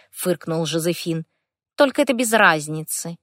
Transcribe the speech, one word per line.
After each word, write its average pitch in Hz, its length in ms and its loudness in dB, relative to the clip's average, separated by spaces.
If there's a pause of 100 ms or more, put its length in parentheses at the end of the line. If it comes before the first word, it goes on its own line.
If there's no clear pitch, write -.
(100)
фыркнул - 560 -4
Жозефин. 165 600 -4 (500)
«Только 285 260 4
это 277 100 0
без 233 200 -2
разницы. 160 920 0